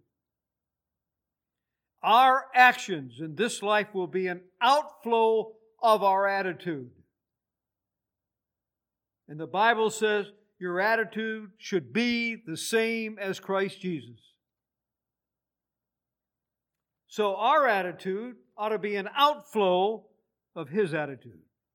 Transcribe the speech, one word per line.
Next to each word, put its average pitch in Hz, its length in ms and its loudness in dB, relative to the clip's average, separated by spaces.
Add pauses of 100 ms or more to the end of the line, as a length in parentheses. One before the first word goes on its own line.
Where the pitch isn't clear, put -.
(2000)
Our 262 500 4
actions 175 680 2
in 156 160 -10
this 214 260 -2
life 208 320 0
will 185 140 -4
be 185 180 -4
an 180 140 -6 (200)
outflow 226 920 2 (260)
of 220 220 4
our 196 240 2
attitude. 175 640 -4 (2500)
And 147 100 -14
the 160 80 -8
Bible 220 420 2
says 208 380 0 (320)
your 180 220 -4
attitude 220 760 -2
should 143 360 -6
be 233 420 -2
the 165 220 -12
same 226 640 -2
as 190 220 -6
Christ 196 400 -4
Jesus. 123 400 -8 (2750)
So 202 300 -2
our 262 300 2
attitude 196 720 -4 (220)
ought 214 120 -4
to 214 80 -2
be 202 180 -4
an 196 180 -6
outflow 214 920 2 (500)
of 160 140 -12
his 175 240 -2
attitude. 131 480 -8 (340)